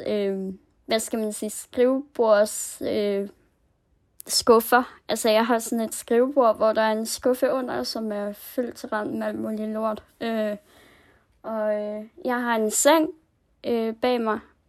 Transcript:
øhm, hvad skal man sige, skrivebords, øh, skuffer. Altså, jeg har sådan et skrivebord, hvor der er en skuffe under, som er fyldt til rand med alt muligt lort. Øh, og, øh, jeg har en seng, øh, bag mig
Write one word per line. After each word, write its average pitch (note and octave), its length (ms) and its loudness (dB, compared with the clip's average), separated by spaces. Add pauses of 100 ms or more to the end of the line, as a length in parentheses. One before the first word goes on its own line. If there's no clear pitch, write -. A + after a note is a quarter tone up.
øhm, G3 520 -2 (260)
hvad A3 140 0
skal A3 200 -4
man G#3+ 140 -4
sige, G#3+ 160 -8
skrivebords, A#3+ 1300 0
øh, G3+ 480 -2 (1000)
skuffer. A#3 560 4 (260)
Altså, A3+ 200 0
jeg A3 160 4
har A#3 140 2
sådan A3+ 260 -4
et - 80 -8
skrivebord, B3 640 2
hvor A3 160 2
der G#3+ 80 0
er A3 100 2
en A3 140 -4
skuffe B3+ 460 0
under, B3+ 320 -4
som A3 280 -6
er G3+ 220 -6
fyldt - 420 -8
til - 140 -14
rand G#3+ 220 -4
med A3 160 -4
alt G#3+ 120 -4
muligt G#3+ 300 -6
lort. G#3+ 340 -4 (180)
Øh, A3 340 -2 (880)
og, G#3+ 320 -2
øh, G#3 280 -6 (220)
jeg B3 160 -2
har A#3+ 140 0
en A3 160 0
seng, D#4 380 4 (560)
øh, A3+ 280 -2
bag B3 280 0
mig A3 180 -2 (300)